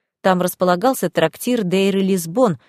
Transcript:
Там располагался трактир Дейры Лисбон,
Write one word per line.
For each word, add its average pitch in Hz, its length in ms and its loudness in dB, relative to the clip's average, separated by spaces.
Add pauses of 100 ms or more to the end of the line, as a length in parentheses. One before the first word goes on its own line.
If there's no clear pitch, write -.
(200)
Там 185 220 2
располагался 180 680 0
трактир 220 520 -2
Дейры 190 380 0
Лисбон, 185 580 0 (100)